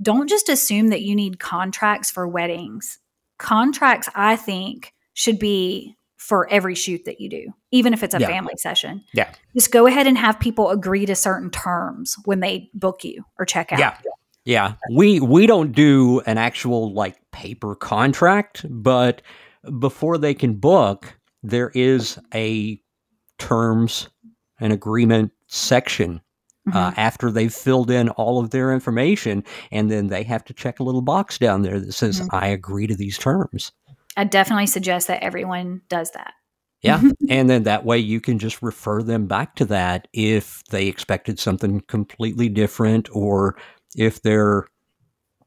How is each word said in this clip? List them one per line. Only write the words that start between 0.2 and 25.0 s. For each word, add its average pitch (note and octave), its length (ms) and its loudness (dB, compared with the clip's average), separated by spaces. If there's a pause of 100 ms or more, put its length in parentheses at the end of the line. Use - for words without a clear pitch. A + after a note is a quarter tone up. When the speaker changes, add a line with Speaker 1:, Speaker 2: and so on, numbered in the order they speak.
Speaker 1:
just G4+ 220 0
assume A3 400 2
that G3 140 0
you G3+ 120 -2
need G3 240 -2
contracts F#3+ 720 -4
for F3+ 180 -6
weddings. F3 680 -6 (400)
Contracts, B3 760 0
I G#3+ 200 2
think, F#3+ 580 -10 (200)
should A3 260 -2
be G3 560 -4 (220)
for F#3+ 320 -2
every F#3+ 260 0
shoot F3+ 300 -6
that - 140 -12
you D3+ 100 -12
do, - 240 -14 (180)
even B3 220 4
if G#3+ 80 -4
it's G3+ 140 -4
a E3+ 40 0
Speaker 2:
Yeah. A2+ 80 2
Speaker 1:
family F3 300 -6
session. - 460 -6 (100)
Speaker 2:
Yeah. - 160 0 (240)
Speaker 1:
Just - 180 0
go A#3 160 8
ahead C4+ 200 2
and C4 100 6
have A3 220 2
people A3 300 0
agree G3 360 -2
to F#3+ 100 -2
certain F#3 360 -2
terms F3+ 640 -6 (100)
when G3 140 0
they F#3+ 340 -6
book F#3+ 300 -4
you - 220 -14 (120)
or F#3 80 -6
check E3+ 280 -4
out. - 60 0
Speaker 2:
Yeah. C#3 180 0 (480)
Yeah. G#2+ 280 0 (180)
We, F#3 300 6
we D#3 260 8
don't E3+ 260 4
do C3+ 520 6
an A2 120 0
actual, A2+ 560 -2
like, G2 220 -4 (160)
paper G2+ 440 -12
contract, D#3+ 920 0
but B2 520 2 (580)
before D3+ 380 -2
they D3 160 0
can A#2+ 220 0
book, A#2 640 2 (260)
there A#2+ 300 -2
is B2+ 440 2 (160)
a A2 480 -4 (560)
terms A2+ 720 0 (500)
and A2 120 0
agreement A2 600 2 (160)